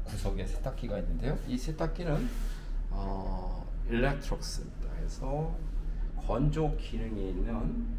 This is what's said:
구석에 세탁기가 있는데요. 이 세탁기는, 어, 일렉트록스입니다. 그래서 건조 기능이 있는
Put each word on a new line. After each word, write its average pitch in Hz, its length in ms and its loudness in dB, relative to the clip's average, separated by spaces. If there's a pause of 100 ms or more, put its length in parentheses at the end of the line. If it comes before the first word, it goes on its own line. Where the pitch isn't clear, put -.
구석에 95 420 0
세탁기가 113 540 -2
있는데요. 110 460 2
이 123 120 0
세탁기는, 156 720 0 (640)
어, 95 760 0 (240)
일렉트록스입니다. - 1040 0
그래서 151 580 0 (600)
건조 147 640 4
기능이 113 520 -2
있는 113 560 2 (120)